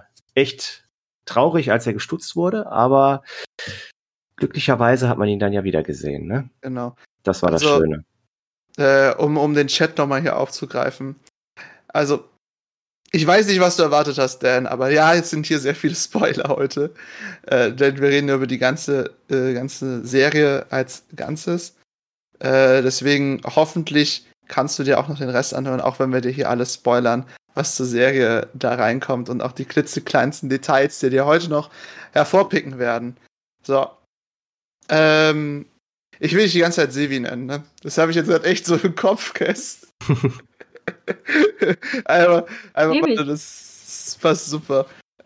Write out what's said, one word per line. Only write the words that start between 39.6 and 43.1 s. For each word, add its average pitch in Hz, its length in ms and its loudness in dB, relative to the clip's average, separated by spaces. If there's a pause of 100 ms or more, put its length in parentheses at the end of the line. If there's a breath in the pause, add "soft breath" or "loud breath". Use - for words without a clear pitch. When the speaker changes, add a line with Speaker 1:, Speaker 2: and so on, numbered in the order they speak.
Speaker 2:
<laughs> 135 160 0 (1900 loud breath)
Einfach, 170 420 4 (260 loud breath)
einfach 156 200 2
Speaker 3:
Nehm 311 80 2
Speaker 2:
mal, 294 100 2